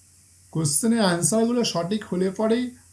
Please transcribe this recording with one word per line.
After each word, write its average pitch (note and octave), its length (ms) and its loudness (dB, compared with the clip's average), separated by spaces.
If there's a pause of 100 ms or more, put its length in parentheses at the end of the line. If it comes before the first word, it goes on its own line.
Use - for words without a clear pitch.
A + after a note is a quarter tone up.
(520)
কোশ্চেনের A3 500 0
অ্যান্সারগুলো A3 600 2
সঠিক F3+ 400 -2
হলে F#3 280 -2
পরেই A3+ 400 0 (220)